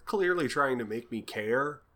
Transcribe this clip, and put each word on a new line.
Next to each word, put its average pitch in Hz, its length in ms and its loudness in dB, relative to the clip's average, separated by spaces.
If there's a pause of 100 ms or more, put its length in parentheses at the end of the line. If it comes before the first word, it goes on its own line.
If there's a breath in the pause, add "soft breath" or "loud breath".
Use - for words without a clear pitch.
clearly 180 440 2
trying 135 300 2
to 117 60 -2
make 110 260 -6
me 110 120 -4
care 123 580 0 (160)